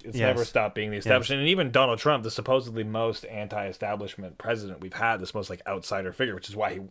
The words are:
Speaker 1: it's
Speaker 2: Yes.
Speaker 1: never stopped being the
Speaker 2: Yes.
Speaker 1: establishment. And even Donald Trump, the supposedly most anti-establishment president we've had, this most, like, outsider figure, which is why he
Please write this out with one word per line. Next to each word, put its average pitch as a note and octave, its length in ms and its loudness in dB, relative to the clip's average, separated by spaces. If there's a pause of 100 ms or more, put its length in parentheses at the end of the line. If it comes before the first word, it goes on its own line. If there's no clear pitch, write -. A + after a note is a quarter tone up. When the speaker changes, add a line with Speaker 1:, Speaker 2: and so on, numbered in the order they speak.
Speaker 1:
it's A2+ 140 -8
Speaker 2:
Yes. A#2 80 4 (100)
Speaker 1:
never A#2 80 2
stopped G#2+ 300 2
being G#2+ 160 -2
the G#2 60 -4
Speaker 2:
Yes. G2 100 -6
Speaker 1:
establishment. B2+ 340 4
And D3+ 80 4
even E3+ 240 2
Donald B2 260 6
Trump, C#3+ 240 2
the A2 80 -4
supposedly A#2+ 540 0
most A2 400 -2
anti-establishment G2+ 1120 -6
president G2+ 420 -4
we've F#2+ 120 -10
had, A2+ 260 2
this F#2 160 -8
most, G2+ 160 -4
like, F2+ 160 -10
outsider F#2+ 460 -4
figure, A#2+ 220 0
which F2+ 160 -10
is G#2 40 -12
why G2+ 200 0
he F#2+ 60 -6 (100)